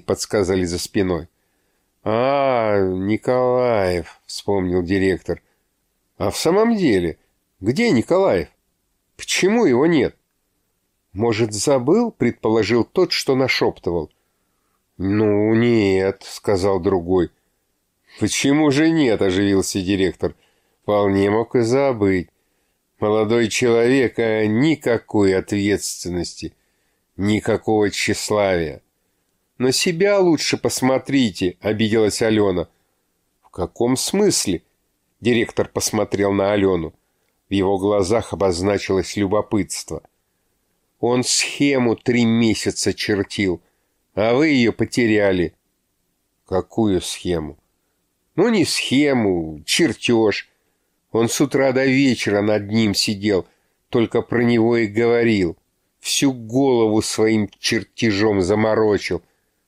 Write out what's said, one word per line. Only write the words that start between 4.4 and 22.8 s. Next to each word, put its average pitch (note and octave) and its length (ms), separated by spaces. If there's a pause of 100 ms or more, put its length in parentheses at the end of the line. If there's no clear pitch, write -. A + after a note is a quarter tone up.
директор. F#2 640 (760)
"А G2 140
в - 60
самом A3 380
деле, G2 440 (400)
где D#3 320
Николаев? C3 560 (680)
Почему G#3+ 500
его C3 200
нет?" D3 300 (960)
"Может, G#2+ 400
забыл?" — C#3+ 640
предположил A2+ 640
тот, F3 280
что - 240
нашептывал. F#2+ 760 (920)
"Ну, G#2 540
нет", — G2+ 680
сказал G2 560
другой. F2+ 500 (880)
"Почему C#3 500
же D3+ 200
нет?" — C3+ 320
оживился G2 600
директор. F#2 540 (460)
"Вполне G2+ 480
мог A2+ 260
и B2 60
забыть. A2+ 640 (720)